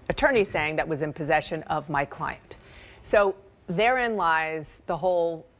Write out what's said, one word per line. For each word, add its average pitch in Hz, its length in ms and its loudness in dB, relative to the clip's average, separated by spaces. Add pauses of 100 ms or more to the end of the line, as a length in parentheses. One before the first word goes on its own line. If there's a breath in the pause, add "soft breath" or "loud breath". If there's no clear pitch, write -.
attorney 240 360 4
saying 156 320 -2
that 151 100 2
was 156 160 -2
in 151 100 -4
possession 156 520 -2
of 151 240 -4
my 143 160 0
client. - 520 -10 (460 loud breath)
So 202 320 4 (320)
therein 233 500 0
lies 160 680 -2
the 175 100 -4
whole 170 500 0 (140)